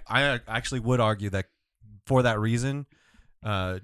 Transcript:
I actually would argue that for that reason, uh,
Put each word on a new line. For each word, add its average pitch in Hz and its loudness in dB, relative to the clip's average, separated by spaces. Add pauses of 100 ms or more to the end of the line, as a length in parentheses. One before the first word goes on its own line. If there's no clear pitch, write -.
I 131 2
actually 120 -4
would 123 2
argue 107 0
that 95 -2 (580)
for 131 4
that 117 2
reason, 123 0 (580)
uh, 92 -2